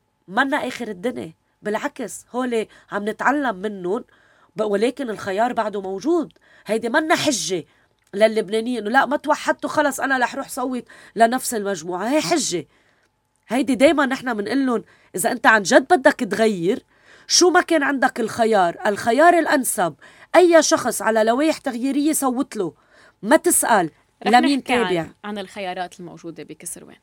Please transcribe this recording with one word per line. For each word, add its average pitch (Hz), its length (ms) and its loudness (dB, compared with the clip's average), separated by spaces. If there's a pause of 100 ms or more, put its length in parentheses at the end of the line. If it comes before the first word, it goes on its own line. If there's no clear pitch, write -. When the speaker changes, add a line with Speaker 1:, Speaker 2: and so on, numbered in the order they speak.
(280)
Speaker 1:
منا 247 400 -2
آخر 247 200 -10
الدنيا. 214 440 -8 (300)
بالعكس، 214 680 -8
هولي 240 380 -4 (240)
عم 208 160 -4
نتعلم 254 480 0
منهم، 190 480 -6 (520)
ب-، 214 60 -2
ولكن 220 480 -2
الخيار 202 420 -2
بعده 214 280 -4
موجود. 196 520 -2 (340)
هيدي 226 220 -2
منا 311 260 2
حجة 185 500 -2 (500)
للبنانيين 220 640 0
إنه 208 120 -6
لا، 262 160 2
ما 269 100 -4
توحدتوا، 294 540 -4
خلص 294 300 -2
أنا 269 180 -2
رح 240 160 -2
روح 262 140 -10
صوت 254 360 -6 (320)
لنفس 233 380 2
المجموعة. 190 540 -4
هي 302 120 2
حجة. 220 460 -2 (840)
هيدي 262 260 0
دايمًا 277 320 4
نحنا 247 280 -4
منقلن 240 480 -2 (320)
إذا - 180 0
أنت 254 140 0
عن 220 160 6
جد 254 320 4
بدك 285 200 4
تغير، 202 680 0 (440)
شو 349 240 4
ما 339 100 4
كان 330 220 0
عندك 277 380 0
الخيار، 214 560 2 (100)
الخيار 269 520 4
الأنسب 233 560 0 (420)
أي 339 260 6
شخص - 400 -2
على 220 220 2
لوائح 285 340 0
تغييرية 277 540 -2
صوت 269 440 -4
له، 180 180 -4 (480)
ما 233 140 4
تسأل 220 540 2 (360)
Speaker 2:
رح 208 60 2
Speaker 1:
لمين 254 260 4
Speaker 2:
نحكي 262 140 -4
عن، 233 160 2
Speaker 1:
تابع. 170 180 0 (180)
Speaker 2:
عن 208 140 -8
الخيارات 185 640 -10
الموجودة 165 420 -16
بكسروان. - 600 -16